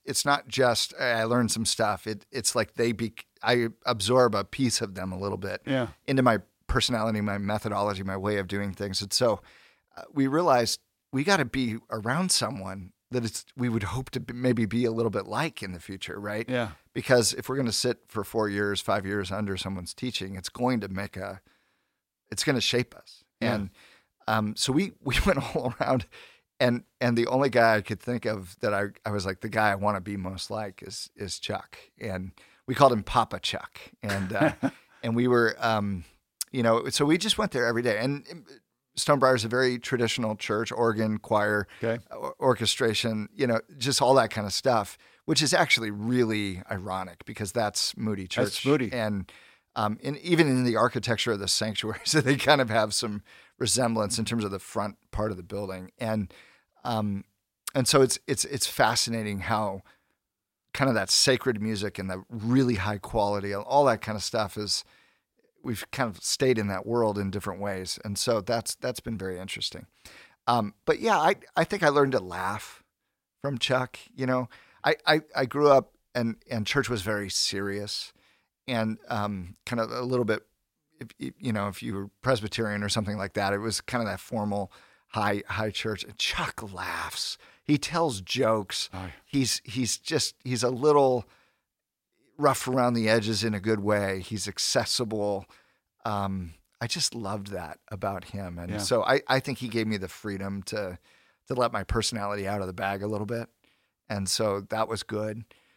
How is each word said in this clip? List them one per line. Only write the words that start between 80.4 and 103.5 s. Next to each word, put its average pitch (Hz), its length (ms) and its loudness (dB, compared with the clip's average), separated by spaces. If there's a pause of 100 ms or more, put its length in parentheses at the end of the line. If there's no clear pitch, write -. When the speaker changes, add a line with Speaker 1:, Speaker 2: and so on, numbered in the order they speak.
Speaker 1:
if, 113 80 -14 (100)
if, 135 220 -8
you 123 120 -2
know, 101 140 0
if 98 160 -8
you 117 120 -6
were 98 160 -8 (120)
Presbyterian 104 600 -2
or 104 40 -2
something 104 280 -2
like 98 160 -6
that, 98 200 0
it 101 60 2
was 107 220 -4
kind 123 220 -4
of 107 60 -4
that 95 120 -6
formal 104 500 -4 (380)
high, 104 400 0
high 107 220 -2
church. 104 340 -6
And - 120 -18
Chuck - 460 -4 (100)
laughs. 87 680 -8 (260)
He 147 120 4
tells 147 440 -2
jokes. 110 720 0
Speaker 2:
Aye. 92 220 -10 (100)
Speaker 1:
He's, 131 400 0
he's 123 340 -2
just, - 460 -2
he's 127 180 -2
a 123 80 2
little 131 560 4 (1120)
rough 143 300 2
around 123 260 4
the 110 140 2
edges 110 360 2
in 110 100 0
a 98 60 -4
good 107 200 2
way. 101 400 0
He's 95 260 -8
accessible. 104 1000 -2 (580)
Um, 95 500 -4 (260)
I 120 60 -4
just - 280 -4
loved 101 340 -6
that 87 300 -10 (100)
about 98 360 -6
him. 92 340 -10
And 87 140 -8
Speaker 2:
Yeah. 104 60 -4
Speaker 1:
so 104 260 2
I, 135 240 2
I 131 120 4
think 131 180 -6
he 127 100 -6
gave 110 180 0
me 110 100 0
the 92 120 -6
freedom 98 560 -8
to, 95 340 -6 (500)
to 139 60 -6
let 123 180 2
my 104 100 -2
personality 104 640 -2
out 101 140 0
of 95 60 -2
the 95 60 -6
bag 98 300 -4
a 101 40 -2
little 107 200 -4
bit. 117 220 -6 (600)